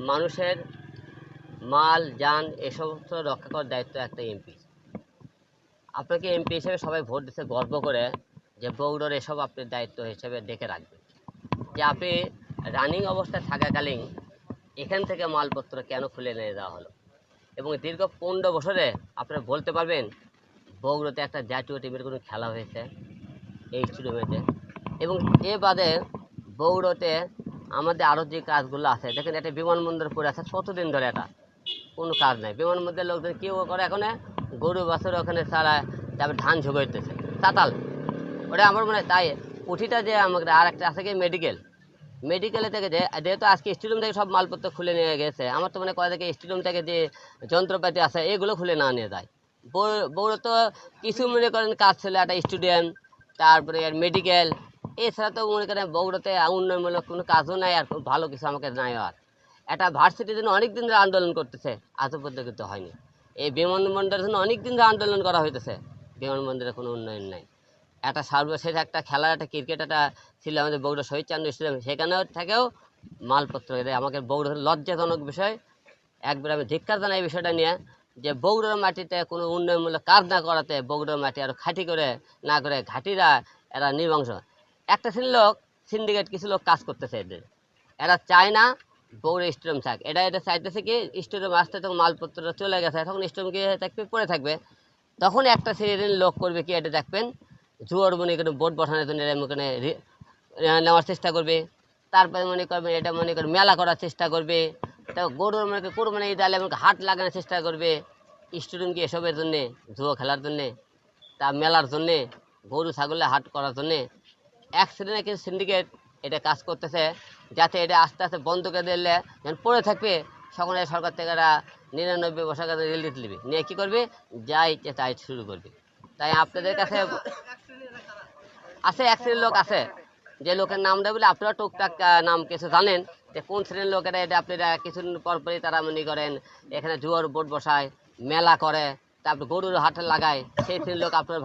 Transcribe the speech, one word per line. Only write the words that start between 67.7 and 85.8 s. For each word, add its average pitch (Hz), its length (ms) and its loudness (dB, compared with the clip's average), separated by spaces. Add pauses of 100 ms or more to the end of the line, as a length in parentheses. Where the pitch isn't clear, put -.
একটা 143 140 -4 (100)
সর্বশেষ 151 420 0 (100)
একটা 160 240 -4
খেলার, 147 280 2
একটা 156 160 -8
ক্রিকেট 151 340 -6
একটা 156 140 0 (420)
ছিল 156 200 -8
আমাদের 147 220 0
বগুড়া 143 260 -2
শহীদ 143 200 -4
চান্দু 156 240 -4
স্টেডিয়াম, 151 220 -4 (100)
সেখানেও 160 360 -2 (140)
থেকেও 196 260 0 (680)
মালপত্র 139 400 0 (100)
এদের 131 200 -2
আমাকে 135 180 -4 (120)
বগুড়া 143 220 -2 (140)
লজ্জাজনক 165 540 0 (100)
বিষয়। 196 240 -2 (760)
একবার 143 260 -4
আমি 147 160 -2
ধিক্কার 185 300 -2
জানাই 196 180 0
এই 180 80 -2
বিষয়টা 170 300 -2
নিয়ে, 160 140 4 (520)
যে 147 60 -2 (140)
বগুড়ার 214 400 2
মাটিতে 180 340 -2 (120)
কোনো 170 140 -4 (100)
উন্নয়নমূলক 170 560 0
কাজ 196 120 10 (100)
না 185 60 4 (100)
করাতে, 160 260 0 (160)
বগুড়ার 147 340 -2
মাটি 135 200 -4
আরও 131 180 -4
খাঁটি 175 280 -2
করে 156 180 0 (400)
না 151 140 4
করে 143 140 -2 (160)
ঘাটিরা 185 360 2 (480)
এরা 139 120 0 (100)
নির্বংশ। 151 320 0 (640)
একটা 233 200 -2
শ্রেণীর 254 240 -2
লোক 214 140 8 (380)